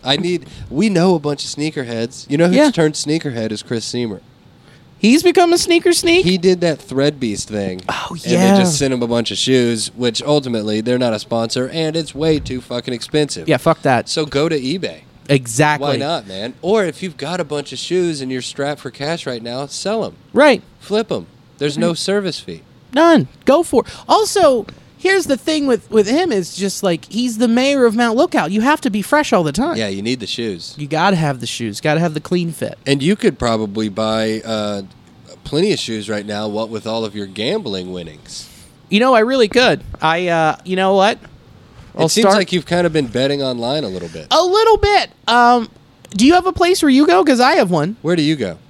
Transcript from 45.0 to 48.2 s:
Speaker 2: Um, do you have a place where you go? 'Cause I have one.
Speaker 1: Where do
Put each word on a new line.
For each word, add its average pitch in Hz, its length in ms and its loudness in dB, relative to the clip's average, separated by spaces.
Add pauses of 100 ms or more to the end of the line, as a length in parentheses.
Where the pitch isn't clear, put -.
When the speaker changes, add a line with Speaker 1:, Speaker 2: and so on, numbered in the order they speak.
Speaker 2:
Um, 240 400 4 (480)
do 208 100 4
you 330 100 8
have 359 120 2
a 370 60 -2
place 359 280 2
where 302 80 4
you 269 160 6
go? 359 200 4
'Cause 254 160 4
I 277 140 4
have 226 140 2
one. 175 320 0
Speaker 1:
Where 170 140 0
do 165 60 0